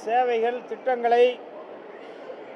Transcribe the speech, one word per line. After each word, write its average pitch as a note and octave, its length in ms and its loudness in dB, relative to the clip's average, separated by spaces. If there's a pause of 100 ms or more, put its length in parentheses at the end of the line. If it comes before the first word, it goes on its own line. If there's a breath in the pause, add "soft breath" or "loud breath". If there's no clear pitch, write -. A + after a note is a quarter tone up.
சேவைகள், A#3+ 520 2 (140)
திட்டங்களை A#3+ 520 4 (1300)